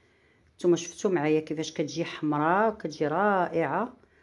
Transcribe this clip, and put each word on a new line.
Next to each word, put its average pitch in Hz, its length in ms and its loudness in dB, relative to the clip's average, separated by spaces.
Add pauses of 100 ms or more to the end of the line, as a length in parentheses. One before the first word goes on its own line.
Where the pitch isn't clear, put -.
(540)
نتوما 175 220 2
شفتوا - 340 -4
معايا 156 300 2
كيفاش 156 320 -6
كتجي 147 320 -4
حمراء 160 680 0
وكتجي 156 340 -4
رائعه 170 920 0 (260)